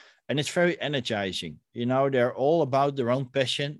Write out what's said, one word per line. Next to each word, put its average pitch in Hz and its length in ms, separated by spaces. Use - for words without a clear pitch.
And 127 100
it's 147 120
very 175 320
energizing. 101 800
You 120 120
know, 131 240
they're 123 240
all 151 300
about 139 340
their 120 120
own 127 180
passion. 143 520